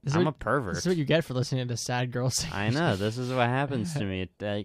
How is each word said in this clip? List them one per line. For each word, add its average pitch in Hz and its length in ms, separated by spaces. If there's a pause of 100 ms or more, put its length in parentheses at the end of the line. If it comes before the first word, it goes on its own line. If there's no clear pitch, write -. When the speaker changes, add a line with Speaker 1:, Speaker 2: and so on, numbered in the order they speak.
Speaker 1:
This 139 100
is 156 40
Speaker 2:
I'm 175 80
Speaker 1:
what, 156 100
Speaker 2:
a - 20
pervert. 113 380
Speaker 1:
this 170 100
is - 40
what 185 80
you 151 80
get 151 180
for - 100
listening 127 340
to 120 100
sad 123 340
girl 127 180
singers. - 260
Speaker 2:
I 101 140
know. 143 260
This 107 220
is 127 160
what 123 140
happens 135 480
to 110 100
Speaker 1:
<laughs> - 0
Speaker 2:
me. 95 160
It, 92 100 (120)
I, 104 200